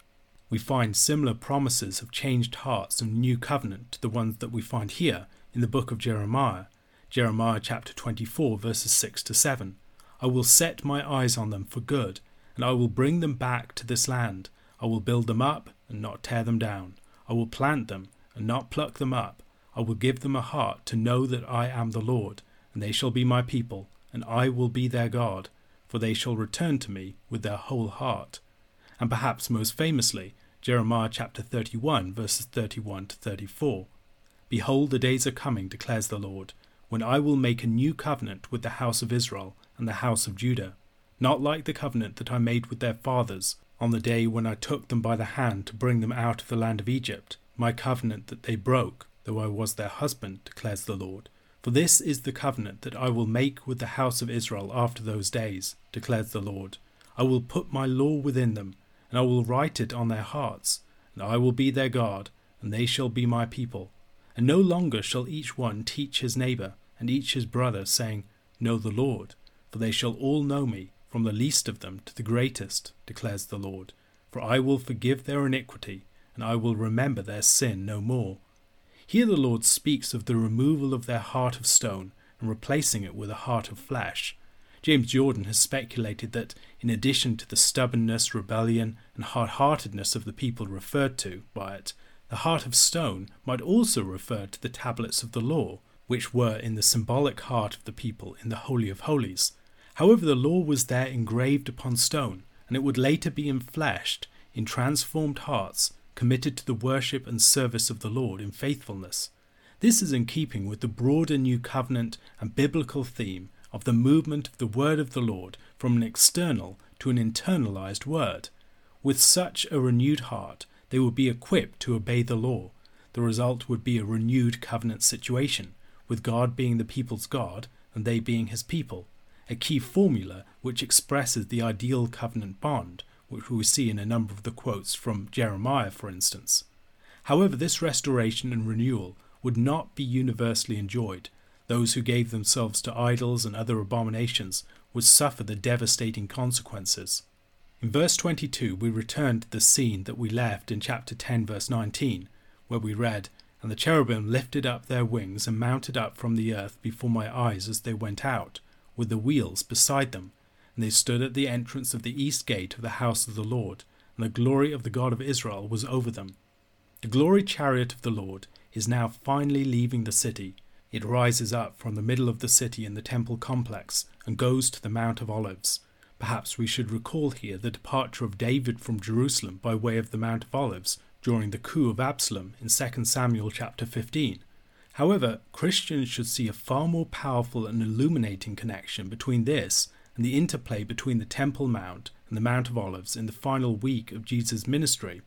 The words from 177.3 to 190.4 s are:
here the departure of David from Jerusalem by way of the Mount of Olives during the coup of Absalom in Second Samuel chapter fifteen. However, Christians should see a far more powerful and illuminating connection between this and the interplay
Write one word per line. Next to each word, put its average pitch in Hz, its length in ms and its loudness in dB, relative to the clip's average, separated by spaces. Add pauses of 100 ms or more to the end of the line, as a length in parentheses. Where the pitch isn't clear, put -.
here 104 280 -8
the 113 120 -4
departure - 540 -4
of 101 140 -6
David 123 420 0
from 113 180 -4
Jerusalem 110 640 0
by 113 120 0
way 113 240 0
of 113 120 -4
the 110 60 -6
Mount 113 280 -2
of - 100 -14
Olives 107 440 -2 (240)
during 113 280 2
the - 80 -6
coup 135 320 2
of 117 100 -2
Absalom 110 600 -2
in 113 80 -8
Second 120 360 0
Samuel 117 460 2
chapter - 360 -8
fifteen. 120 540 -2 (540)
However, 139 460 4 (120)
Christians 156 560 0
should 120 180 -4
see 117 220 -2
a 101 40 -4
far 139 360 -2
more 165 180 0
powerful 123 600 -2
and 113 160 0
illuminating 110 720 0
connection 98 520 -8
between 117 360 0
this 127 440 0 (280)
and 117 80 0
the 127 120 2
interplay 131 460 0